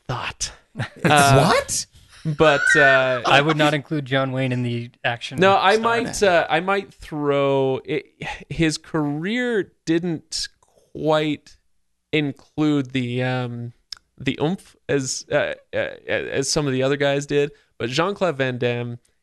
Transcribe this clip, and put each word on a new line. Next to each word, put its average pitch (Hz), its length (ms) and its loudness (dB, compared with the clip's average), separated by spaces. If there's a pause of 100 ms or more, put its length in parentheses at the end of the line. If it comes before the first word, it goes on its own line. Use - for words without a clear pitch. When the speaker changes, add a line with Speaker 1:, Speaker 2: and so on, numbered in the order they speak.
Speaker 1:
thought. - 440 -8 (240)
Speaker 2:
<laughs> - 100 -6 (180)
Speaker 1:
Uh, 143 480 6
Speaker 3:
What? - 340 0 (520)
Speaker 1:
But, 147 380 4
uh, 131 500 4
Speaker 4:
I 139 160 6
would 156 140 2
not 151 180 2
include 147 320 -4
John 135 280 0
Wayne 131 180 -2
in 123 100 -2
the 120 300 -4 (140)
action 131 340 -4
Speaker 1:
No, 196 160 6
I 190 220 4
Speaker 4:
star. 226 60 -2
Speaker 1:
might, 233 380 -2
uh, 175 280 4
I 156 100 2
might 196 340 -4
throw 139 920 0
it, - 220 -4 (420)
his 160 280 0
career 180 920 -4 (140)
didn't 165 640 -4 (440)
quite 156 640 -2 (560)
include 147 800 -2
the, 123 320 -4
um, 120 500 -6 (440)
the 135 240 -4
oomph 170 340 -4 (120)
as, 135 440 -2
uh, 101 220 0 (200)
uh, 95 40 -4 (300)
as 90 420 -2
some 151 180 0
of 131 60 0
the 127 100 0
other 139 140 0
guys 143 280 0
did, 143 260 0 (260)
but 120 120 -6
Jean-Claude 170 480 -2
Van 131 200 -2
Damme 120 420 -4 (240)